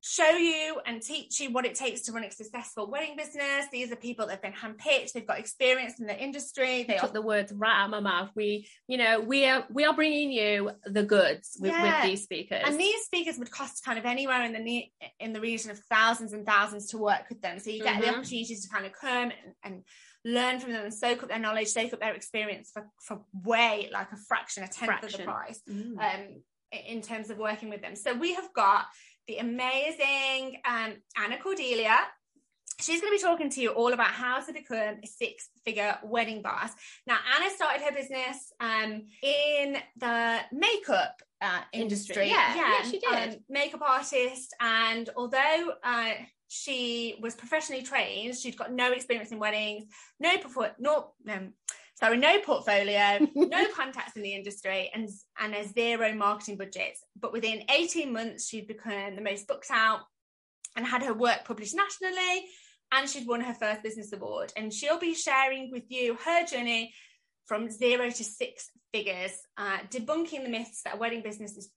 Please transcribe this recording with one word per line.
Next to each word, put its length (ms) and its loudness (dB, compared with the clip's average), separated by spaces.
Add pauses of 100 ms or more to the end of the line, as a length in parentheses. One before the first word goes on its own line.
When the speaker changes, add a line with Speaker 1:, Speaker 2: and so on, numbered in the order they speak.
Speaker 1:
show 280 6
you 560 4
and 160 -6
teach 380 -6
you 100 -6
what 160 0
it 80 -2
takes 280 -4
to 100 -8
run 120 -6
a 60 -12
successful 600 -10
wedding 260 -6
business. 540 -4
These 220 -6
are 40 -8
people 300 -6
that 60 -6
have 100 -8
been 100 -8
handpicked, 600 -2
they've 140 -8
got 120 -2
experience 640 0
in 60 -8
the 120 -6
industry, 680 -2
they 100 0
Speaker 2:
You 60 2
took 100 0
Speaker 1:
are 20 -16
Speaker 2:
the 100 -2
words 300 0
right 280 4
out 60 4
of 40 -4
my 100 -2
mouth. 340 0
We, 340 -2 (200)
you 80 -2
know, 240 6
we 240 4
are, 260 4
we 140 2
are 100 6
bringing 380 2
you 380 2 (160)
the 160 2
goods 580 4
with, 120 2
with 100 2
Speaker 1:
Yeah. 240 6
Speaker 2:
these 160 0
speakers. 420 -4
Speaker 1:
And 160 2
these 220 2
speakers 360 -2
would 120 -8
cost 340 -10
kind 140 -2
of 80 -4
anywhere 360 2
in 120 -2
the 60 -6
ne-, 320 -4 (260)
in 160 -6
the 60 -4
region 300 -4
of 80 -12 (120)
thousands 420 4
and 140 -8
thousands 420 4
to 100 -8
work 300 2
with 140 -12
them. 160 -4
So 120 -10
you 120 -6
get 180 2
the 60 4
Speaker 2:
Mm-hmm. 140 2
Speaker 1:
opportunity 360 -6
to 120 -12
kind 180 -4
of 60 -12
come 380 -2
and, 320 -16
and 220 -14 (400)
learn 360 0
from 120 -8
them 120 -4
and 100 -8
soak 280 0
up 60 -12
their 100 -4
knowledge, 300 0
soak 240 -2
up 80 -8
their 140 -2
experience 580 -6
for, 160 -14 (140)
for 180 -10 (240)
way, 480 2
like, 200 -4
a 40 -14
fraction, 480 -4
a 40 -12
tenth 360 -4
of 80 -10
the 60 -8
Speaker 2:
Fraction. 80 -10
Speaker 1:
price, 420 -8
Speaker 2:
Mm. 300 -8
Speaker 1:
um, 440 -4 (300)
i-, 160 -12
in 140 -8
terms 260 -10
of 80 -10
working 320 -4
with 140 -10
them. 140 -10
So 180 -2
we 200 0
have 200 -6
got 320 6 (420)
the 100 -6
amazing, 1300 0
um, 260 -2 (220)
Anna 220 -2
Cordelia. 580 2 (840)
She's 200 0
gonna 120 2
be 80 4
talking 300 2
to 100 -4
you 100 2
all 220 4
about 160 4
how 320 0
to 120 -12
become 500 -4
a 40 -18
six-figure 960 -4
wedding 400 -2
boss. 280 -2 (360)
Now, 120 4 (180)
Anna 140 2
started 340 0
her 80 2
business, 680 -6
um, 460 -2 (180)
in 540 2 (220)
the 420 2 (120)
makeup, 680 2 (200)
uh, 200 0 (120)
Speaker 2:
Industry. 520 -2
Speaker 1:
industry. 60 2
Speaker 2:
Yeah, 260 6
yeah, 260 4
Speaker 1:
Yeah, 80 -4
Speaker 2:
she 80 -4
did. 360 0
Speaker 1:
um, 140 -16
makeup 340 -2
artist. 760 0
And 580 2
although, 580 2 (100)
uh, 280 2 (400)
she 720 -4
was 140 -6
professionally 480 -4
trained, 520 -2
she'd 200 -8
got 160 -6
no 180 2
experience 400 -2
in 80 -10
weddings, 460 -2 (340)
no 200 4
portfo-, 420 -4
no, 320 2 (180)
um, 220 -8 (420)
sorry, 220 4
no 240 8
portfolio, 800 4 (120)
Speaker 2:
<laughs> 60 -20
Speaker 1:
no 320 6
contacts 480 -6
in 60 -8
the 120 -6
industry, 580 -4
and, 160 -4 (300)
and 160 -4
a 140 -4
zero 440 2
marketing 440 0
budget. 420 -8 (180)
But 160 -6
within 380 -2
eighteen 420 2
months, 360 -6
she'd 180 -8
become 480 -6
the 80 -10
most 240 -4
booked 240 -6
out 300 4 (760)
and 80 -4
had 200 0
her 100 0
work 300 4
published 320 -8
nationally, 720 0 (440)
and 180 2
she'd 200 -6
won 140 0
her 120 -4
first 300 -2
business 280 -8
award. 440 -6
And 180 -6
she'll 240 0
be 160 0
sharing 560 0
with 180 -8
you 360 -2
her 200 4
journey 480 -4 (540)
from 240 -2
zero 400 2
to 140 -6
six 460 -8 (220)
figures, 380 -4 (260)
uh, 220 -4 (100)
debunking 540 -2
the 60 -6
myths 340 -6
that 140 -6
a 20 -8
wedding 240 -2
business 340 -10
is 200 -18